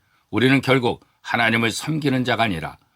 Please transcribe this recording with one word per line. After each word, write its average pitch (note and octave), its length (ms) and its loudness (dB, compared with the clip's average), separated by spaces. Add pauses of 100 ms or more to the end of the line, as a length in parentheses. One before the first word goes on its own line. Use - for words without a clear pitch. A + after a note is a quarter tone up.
(300)
우리는 B2+ 300 2
결국 B2 460 0 (160)
하나님을 A#2 480 0
섬기는 C#3 540 -2
자가 A#2+ 200 0
아니라 D#2+ 340 -6 (180)